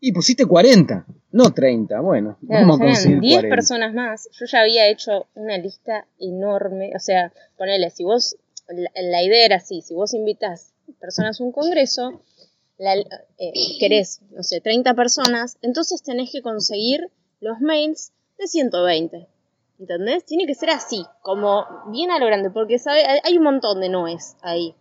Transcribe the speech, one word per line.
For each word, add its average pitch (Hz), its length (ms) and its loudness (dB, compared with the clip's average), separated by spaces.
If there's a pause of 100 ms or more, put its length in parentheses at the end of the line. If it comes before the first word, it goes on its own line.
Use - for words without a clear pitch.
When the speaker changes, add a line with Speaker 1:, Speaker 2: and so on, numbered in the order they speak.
Speaker 1:
Y 262 120 0
pusiste 180 340 2
cuarenta, 180 580 6 (260)
no 226 220 6
treinta, 117 480 0
bueno, 143 460 -2
Speaker 2:
Claro, 214 200 4
Speaker 1:
vamos 156 100 8
a - 20 2
Speaker 2:
serían - 160 4
Speaker 1:
conseguir 175 260 4
Speaker 2:
diez 247 140 4
Speaker 1:
cuarenta. - 200 2
Speaker 2:
personas 233 400 -2
más. 226 380 -8
Yo - 140 -14
ya 240 160 2
había 220 260 4
hecho 208 460 -2
una 214 240 -6
lista 196 480 -10 (120)
enorme, 190 800 -6
o - 20 -8
sea, 180 340 -2 (260)
ponele, 190 320 -2
si - 140 -10
vos, 226 320 0 (320)
la, 175 260 -8
la 175 280 -2
idea 220 220 4
era 202 120 4
así: 180 260 -8
si - 120 -14
vos 202 200 -4
invitás 214 580 -6 (260)
personas 214 420 -6
a 247 40 -6
un 247 80 -6
congreso, 285 680 -2 (560)
la, 196 180 0
eh, - 560 -10 (260)
querés, 202 520 0
no - 120 -16
sé, 175 200 -6
treinta 240 320 0
personas, 247 680 -2
entonces 320 420 -4
tenés 254 300 -8
que 285 80 -8
conseguir 233 720 -4 (300)
los 220 200 -8
mails 311 520 -2 (260)
de 392 80 -8
ciento 254 380 -2
veinte. 170 440 -2 (500)
¿Entendés? 190 480 -6
Tiene 339 200 -4
que 277 80 -4
ser 311 160 -6
así, 226 360 -6 (160)
como 202 420 -2 (260)
bien 311 200 -6
a 339 80 0
lo 254 80 0
grande, 196 240 0
porque 220 280 -2
sabe, 294 260 2
hay, 269 200 2
hay 349 140 2
un 320 60 4
montón 240 360 0
de 185 80 -4
noes 170 540 -6
ahí. 170 380 -6